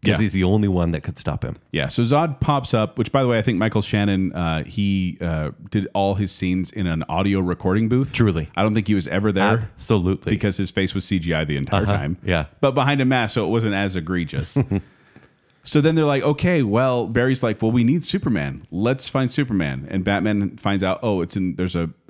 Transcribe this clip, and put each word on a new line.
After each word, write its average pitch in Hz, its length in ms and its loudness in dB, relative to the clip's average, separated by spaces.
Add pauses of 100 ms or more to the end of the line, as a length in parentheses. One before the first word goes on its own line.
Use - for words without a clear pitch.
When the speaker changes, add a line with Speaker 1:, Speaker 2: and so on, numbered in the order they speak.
Speaker 1:
'Cause 101 80 2
Speaker 2:
Yeah. 80 60 2
Speaker 1:
he's 101 140 0
the 92 120 2
only 104 240 4
one 87 240 2
that 78 100 -4
could - 160 -8
stop - 260 -6
him. - 120 -8 (160)
Speaker 2:
Yeah, 76 160 -2
so - 160 0
Zod 147 340 0
pops 139 340 0
up, 110 260 0
which, 123 120 -2
by 139 100 2
the 127 80 2
way, 117 80 2
I 110 60 2
think 110 160 2
Michael 107 240 0
Shannon, 101 500 0
uh, 80 300 -2
he, 95 580 -2
uh, 78 300 -2 (220)
did 101 200 0
all 98 220 2
his 98 160 -2
scenes 92 400 -2
in 98 160 -4
an 80 220 -2
audio 95 320 2
recording 92 480 0
booth. 127 240 0
Speaker 1:
Truly. 82 440 2
Speaker 2:
I 92 60 2
don't 107 120 2
think 107 120 0
he 107 80 2
was 87 140 0
ever 101 240 0
there 101 420 2
Speaker 1:
Absolutely. 95 560 0
Speaker 2:
because 104 260 0
his 95 140 -2
face 95 240 -2
was 95 100 -4
C 98 140 0
G 82 160 0
I 78 100 0
the 73 120 -2
entire 69 260 0
Speaker 1:
Uh-huh. 101 140 2
Speaker 2:
time. 80 280 -2
Speaker 1:
Yeah. 85 200 2 (160)
Speaker 2:
But 135 160 2
behind 139 240 2
a 135 40 2
mask, 127 300 2
so 110 100 0
it 85 60 0
wasn't 110 240 2
as 95 220 0
egregious. 82 680 -4
Speaker 1:
<laughs> - 340 -2 (720)
Speaker 2:
So 147 140 2
then 160 140 4
they're 156 100 4
like, 139 160 2
"Okay, 151 400 2
well," 120 440 2
Barry's 123 360 0
like, 113 180 -2
"Well, 113 100 2
we 120 140 4
need 151 180 2
Superman. 76 680 -4
Let's 117 360 -2
find 131 240 -2
Superman." 85 600 -2
And 95 120 -2
Batman 101 540 0
finds 98 260 -2
out, 92 200 0
oh, 104 180 0
it's 85 160 -4
in, 92 200 -2
there's 90 200 -2
a 85 140 -2 (200)